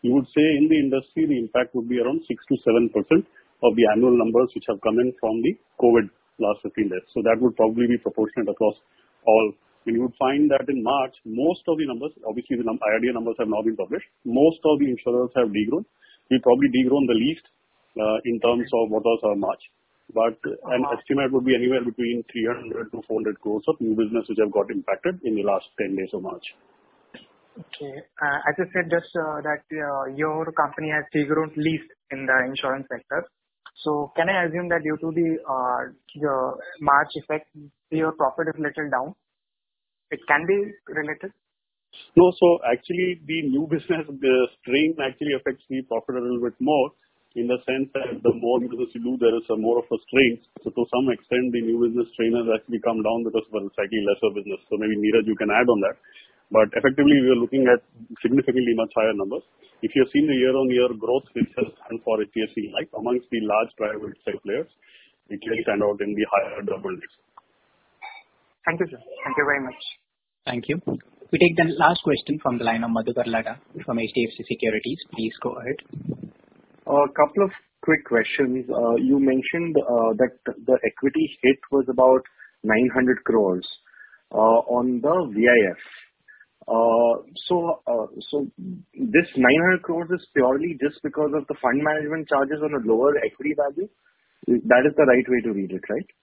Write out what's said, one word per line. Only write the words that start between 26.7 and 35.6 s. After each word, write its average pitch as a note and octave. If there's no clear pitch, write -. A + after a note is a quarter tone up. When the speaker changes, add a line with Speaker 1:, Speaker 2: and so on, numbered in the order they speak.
Speaker 2:
Okay. C#3+
Uh, C#3+
as D3+
I -
said, F3+
just, E3+
uh, D#3
that, D3
uh, C#3+
your D#3
company D3+
has D3+
degrown D#3
least D#3
in C3+
the C3
insurance C3+
sector. C#3
So D3
can E3
I F#3
assume E3+
that E3
due D3+
to E3
the, E3
uh, B2+